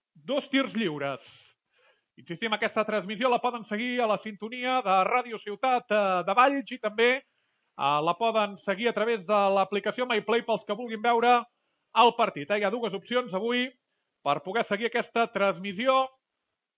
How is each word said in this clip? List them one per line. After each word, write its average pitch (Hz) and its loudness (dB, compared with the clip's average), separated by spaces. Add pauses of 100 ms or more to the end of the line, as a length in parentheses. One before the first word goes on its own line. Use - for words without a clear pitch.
(140)
dos 226 -6
tirs 269 -2
lliures. 147 -8 (600)
Insistim, 170 -8
aquesta 214 0
transmissió 214 -2
la 240 2
poden 233 -4
seguir 247 -4
a 233 2
la 208 0
sintonia 247 -4
de 190 4 (100)
Ràdio 233 -2
Ciutat, 247 -2
eh, 190 2
de 202 0
Valls 277 4
i 247 -10
també, 220 2
eh, - -4
la 170 4
poden 214 0
seguir 202 -4
a 226 0
través 220 -2
de 208 2 (160)
l'aplicació 202 -2
MyPlay 233 0
pels 220 -2
que 208 -6
vulguin 226 -8
veure 240 4 (540)
el 233 8
partit. 202 -2
Eh? 208 2
Hi 208 0
ha 196 0
dues 220 -4
opcions 233 -4
avui 240 -2 (580)
per 143 0
poder 208 -2
seguir 208 -4
aquesta 233 -2
transmissió 202 0 (720)